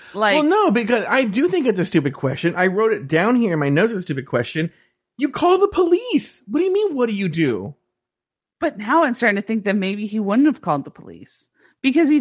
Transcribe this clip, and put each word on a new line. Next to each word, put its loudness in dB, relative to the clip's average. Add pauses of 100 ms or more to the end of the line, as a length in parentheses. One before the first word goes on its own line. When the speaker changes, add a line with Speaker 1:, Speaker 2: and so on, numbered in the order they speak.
(140)
Speaker 1:
Like, 2
Speaker 2:
Well, 2
no, 4
because 0
I 2
do 0
think 0
it's 0
a 0
stupid 0
question. -4
I 2
wrote 0
it -8
down 2
here 2
in 0
my 0
notes, 2
it's -6
a -8
stupid -6
question. -4 (500)
You 0
call 2
the 4
police. 0
What -2
do 2
you 0
mean, 0
what 0
do -2
you -2
do? -2 (840)
Speaker 1:
But -4
now 2
I'm 0
starting 0
to -4
think -4
that 0
maybe -4
he -6
wouldn't 2
have -2
called -2
the -18
police -20 (340)
because 4
he 4